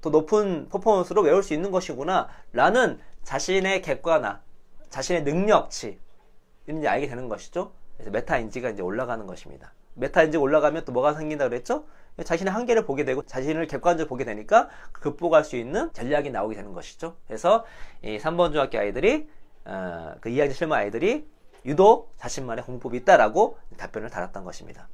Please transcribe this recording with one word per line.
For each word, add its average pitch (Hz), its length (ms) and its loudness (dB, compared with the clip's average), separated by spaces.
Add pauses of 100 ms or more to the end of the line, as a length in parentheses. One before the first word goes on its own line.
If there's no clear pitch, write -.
더 156 100 -2
높은 165 580 2
퍼포먼스로 202 540 4
외울 170 180 6
수 190 140 -4
있는 185 160 -2
것이구나." 165 580 -2 (220)
라는 170 480 4 (240)
자신의 185 580 0
객관화, 143 600 0 (480)
자신의 151 340 -2
능력치, 160 760 2 (680)
이런 156 140 -6
게 143 60 0
알게 131 200 0
되는 123 200 -8
것이죠. - 440 -6 (240)
그래서 - 160 -8
메타 123 260 0
인지가 120 320 -4
이제 98 140 -6
올라가는 113 420 -4
것입니다. - 480 -16 (220)
메타 139 280 4
인지가 156 200 4
올라가면 147 420 4
또 135 60 -8
뭐가 135 220 2
생긴다 151 360 -2
그랬죠? 233 360 -4 (380)
자신의 185 300 -2
한계를 226 320 2
보게 147 180 -2
되고 131 200 -2
자신을 156 440 -4
객관적으로 160 400 0
보게 127 160 -6
되니까 113 460 2 (240)
극복할 156 500 2
수 135 140 -6
있는 160 360 -4
전략이 147 380 -2
나오게 107 240 -4
되는 101 180 -12
것이죠. - 440 -12 (100)
그래서 175 380 2 (360)
이 107 180 -6
삼 160 180 -2
번 170 160 4
중학교 135 240 0
아이들이, 147 520 0 (360)
어, 87 560 -10
그 113 80 -8
이 123 100 -2
학년 143 140 2
실무 156 220 -2
아이들이 127 520 0 (380)
유독 185 520 6
자신만의 123 460 -8
공부법이 120 360 -6
있다라고 135 580 6 (200)
답변을 - 320 -8
달았던 92 340 -8
것입니다. 87 500 -14